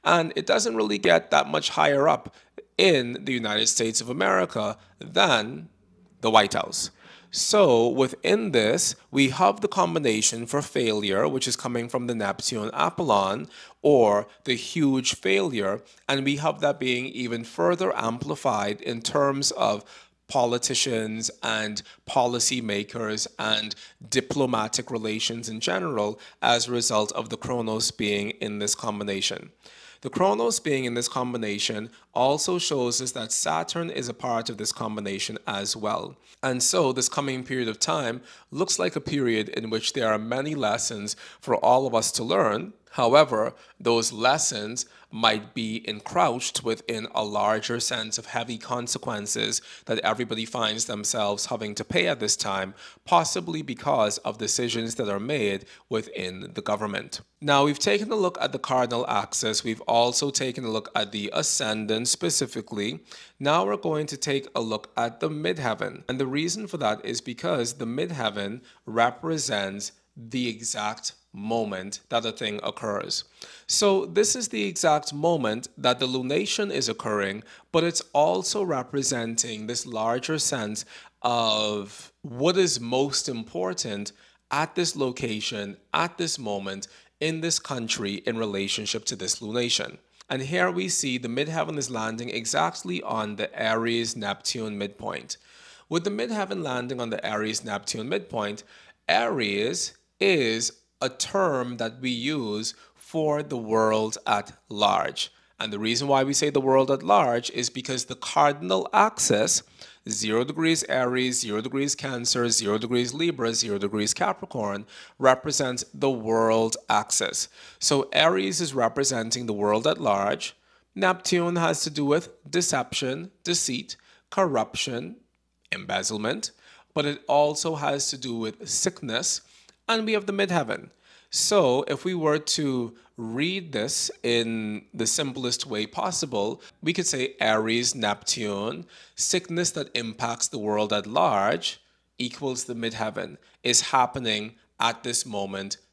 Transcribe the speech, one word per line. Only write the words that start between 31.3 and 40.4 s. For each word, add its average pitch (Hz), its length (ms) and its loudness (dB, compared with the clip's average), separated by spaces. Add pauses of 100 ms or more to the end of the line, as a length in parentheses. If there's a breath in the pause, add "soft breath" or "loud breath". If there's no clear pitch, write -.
also 147 460 2
shows 127 420 0
us 123 120 -6
that 113 180 -8
Saturn 165 580 -2
is 123 200 -6
a 113 60 -8
part 117 360 -2
of 107 60 -8
this 107 160 -4
combination 104 760 -6
as 101 300 -4
well. 104 400 -4 (260 soft breath)
And 127 180 0
so 135 320 4
this 123 160 0
coming 135 360 -2
period 127 240 -2
of 107 100 -6
time 135 420 -2 (300 loud breath)
looks 180 300 -2
like 180 160 0
a 151 40 -2
period 117 500 0
in 113 200 -6
which 110 220 -2
there 113 200 2
are 107 60 2
many 131 380 -4